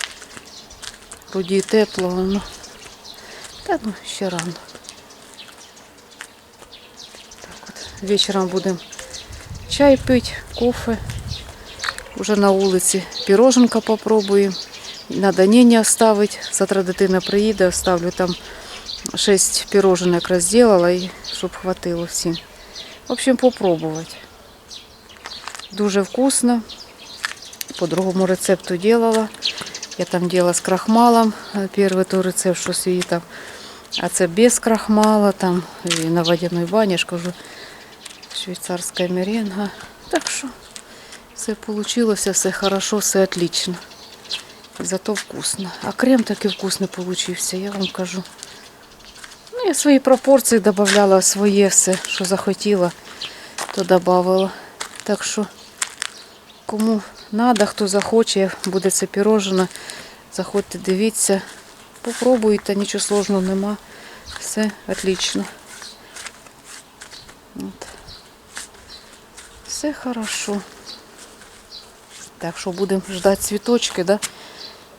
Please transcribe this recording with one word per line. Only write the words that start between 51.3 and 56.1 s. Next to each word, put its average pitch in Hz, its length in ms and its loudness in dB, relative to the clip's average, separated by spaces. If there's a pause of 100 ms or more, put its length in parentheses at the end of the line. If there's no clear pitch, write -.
все, 185 380 2
що - 180 -4
захотіла, 185 680 0 (840)
то 190 100 -2
добавила. 185 640 4 (520)
Так - 220 -4
що, 208 220 -4 (1200)